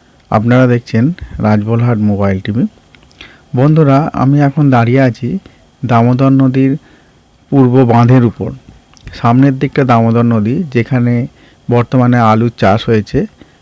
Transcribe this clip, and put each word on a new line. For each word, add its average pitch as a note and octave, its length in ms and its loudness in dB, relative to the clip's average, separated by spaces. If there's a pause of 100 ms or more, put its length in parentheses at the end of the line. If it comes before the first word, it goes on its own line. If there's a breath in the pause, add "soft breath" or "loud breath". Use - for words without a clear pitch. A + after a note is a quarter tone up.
(300 soft breath)
আপনারা A#2+ 380 2
দেখছেন A#2+ 440 -2 (280 loud breath)
রাজবলহাট A2+ 580 -2
মোবাইল G2+ 420 -2
টিভি। G#2+ 260 -4 (880 loud breath)
বন্ধুরা, C#3+ 580 2
আমি C#3+ 280 0
এখন C#3+ 280 0
দাঁড়িয়ে A#2+ 320 2
আছি B2+ 380 -2 (460 soft breath)
দামোদর B2 440 2
নদীর C3+ 480 0 (720 soft breath)
পূর্ব C3 360 4
বাঁধের A#2+ 400 2
উপর। F#2+ 260 -4 (640)
সামনের C3 460 0
দিকটা C#3 240 -4
দামোদর A#2 380 0
নদী, A#2 420 -2 (100)
যেখানে A#2+ 540 -2 (440 soft breath)
বর্তমানে B2 460 0
আলুর A2+ 400 2
চাষ G#2 320 0
হয়েছে। A#2 360 -2 (360 soft breath)